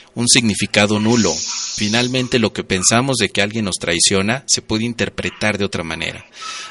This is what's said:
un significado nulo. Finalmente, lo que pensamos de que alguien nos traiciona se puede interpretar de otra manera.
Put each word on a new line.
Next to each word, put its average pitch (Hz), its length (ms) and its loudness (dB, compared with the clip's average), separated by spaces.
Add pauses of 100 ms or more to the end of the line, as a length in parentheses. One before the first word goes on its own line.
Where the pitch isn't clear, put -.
(140)
un 120 140 -2
significado 104 720 2
nulo. 107 340 4
Finalmente, 123 1040 -2
lo 110 160 2
que 90 100 -6
pensamos 117 540 2
de 104 120 2
que - 120 -2
alguien 107 240 -2
nos 92 140 -4
traiciona 98 680 0
se - 160 0
puede 110 240 -2
interpretar 104 720 -4
de 101 80 0
otra 92 180 -4
manera. 82 400 -8 (480)